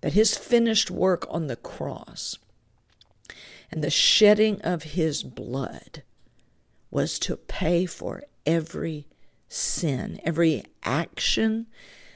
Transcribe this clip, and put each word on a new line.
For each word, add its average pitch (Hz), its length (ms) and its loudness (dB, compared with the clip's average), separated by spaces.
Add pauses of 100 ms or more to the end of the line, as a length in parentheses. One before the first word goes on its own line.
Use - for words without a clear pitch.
that 147 120 -2
his 214 240 4
finished 233 560 2
work 185 360 2
on 160 200 -4
the 120 80 -4
cross - 800 -10 (1300)
and 160 100 -2
the 165 80 0
shedding 214 680 6
of 170 240 -2
his 156 400 -2
blood 127 800 -8 (840)
was 143 300 -2
to - 180 -2
pay 175 480 0
for - 380 -8 (240)
every 160 600 -2 (400)
sin, - 760 -2
every 160 400 2 (220)
action, 220 800 0 (500)